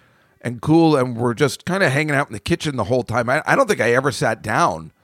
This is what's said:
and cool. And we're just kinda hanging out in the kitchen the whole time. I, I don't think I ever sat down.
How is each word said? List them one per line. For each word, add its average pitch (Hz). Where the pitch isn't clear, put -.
and 120
cool. 156
And 127
we're 117
just 131
kinda 185
hanging 151
out 131
in 104
the 104
kitchen 156
the 107
whole 120
time. 113
I, 143
I 147
don't 262
think 180
I 117
ever 135
sat 113
down. 107